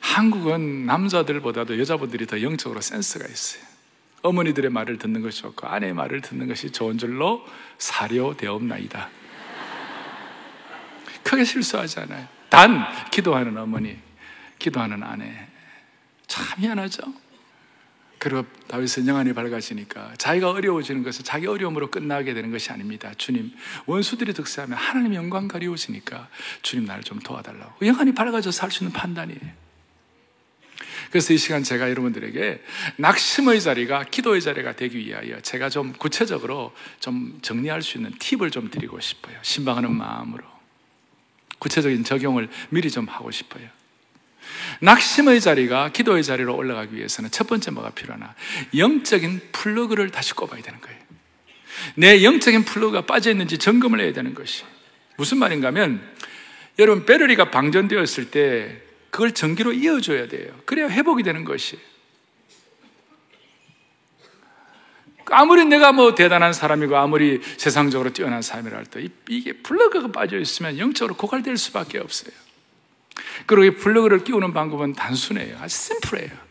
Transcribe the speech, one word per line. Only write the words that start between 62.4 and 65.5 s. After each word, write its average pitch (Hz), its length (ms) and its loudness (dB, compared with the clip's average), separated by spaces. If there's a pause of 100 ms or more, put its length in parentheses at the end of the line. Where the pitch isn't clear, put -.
아무리 320 360 10